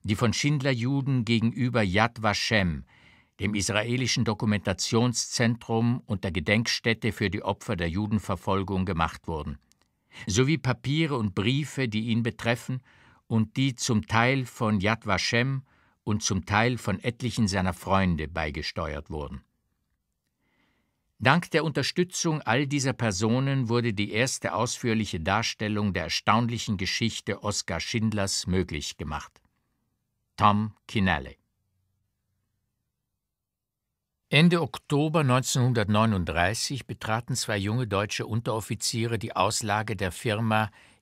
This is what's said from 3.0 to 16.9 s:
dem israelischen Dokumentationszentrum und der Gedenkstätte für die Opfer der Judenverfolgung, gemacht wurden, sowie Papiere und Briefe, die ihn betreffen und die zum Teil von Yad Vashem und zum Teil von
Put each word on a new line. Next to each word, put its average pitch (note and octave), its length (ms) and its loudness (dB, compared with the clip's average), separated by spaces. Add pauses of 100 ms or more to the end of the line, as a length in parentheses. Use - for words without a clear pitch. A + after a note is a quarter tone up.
dem G#2 160 -2
israelischen A2+ 680 0
Dokumentationszentrum A#2 1800 0
und G2+ 160 -4
der G2 80 -2
Gedenkstätte A2 800 0
für G2+ 180 0
die F#2+ 140 -4
Opfer G2+ 320 -4
der F2 140 -2
Judenverfolgung, G2 960 -2
gemacht E2 420 -2
wurden, D2 320 -6 (680)
sowie C3 300 2
Papiere C#3 580 -2
und G#2+ 180 -2
Briefe, C3+ 540 0
die A2 180 -2
ihn A#2 160 0
betreffen A#2+ 600 -4 (420)
und A2 300 0
die C3+ 180 2
zum G#2+ 320 0
Teil B2 400 2
von G#2+ 320 0
Yad G#2+ 300 0
Vashem B2 560 0 (400)
und G#2+ 180 -2
zum F#2+ 240 -2
Teil A2+ 320 2
von F#2+ 220 -4